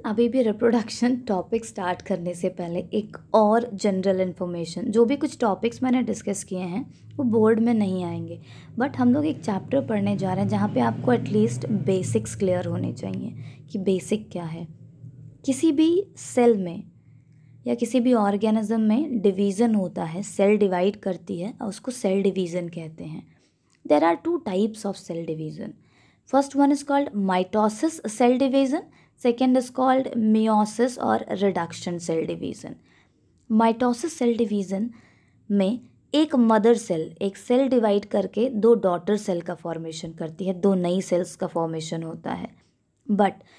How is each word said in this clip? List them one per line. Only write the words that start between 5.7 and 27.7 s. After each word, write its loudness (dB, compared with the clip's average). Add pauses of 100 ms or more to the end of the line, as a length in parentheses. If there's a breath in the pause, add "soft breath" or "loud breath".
मैंने 2
डिस्कस -6
किए -8
हैं -8
वो -2
बोर्ड 4
में 2
नहीं 0
आएंगे, -8 (360 loud breath)
but -2
हम 4
लोग 2
एक -2
चैप्टर -2
पढ़ने 0
जा -2
रहे 0
हैं 0
जहाँ 2
पे 0
आपको 2
एटलीस्ट 0
बेसिक्स -2
क्लियर 0
होने -4
चाहिए -8 (380 loud breath)
कि -4
बेसिक -2
क्या -8
है। -10 (760)
किसी 2
भी 4 (100)
सेल 4
में -6 (800 soft breath)
या 0
किसी 0
भी 4
ऑर्गेनिज्म 2
में 0
डिवीज़न 2
होता -2
है, -6
सेल 2
डिवाइड 2
करती -8
है -8
और -6
उसको -10
सेल 0
डिवीज़न -2
कहते -12
हैं। -14 (560 soft breath)
There 4
are 2
two -2
types -2
of -6
cell -10
division। -8 (600 soft breath)
First 0
one 4
is -2
called 0
mitosis 0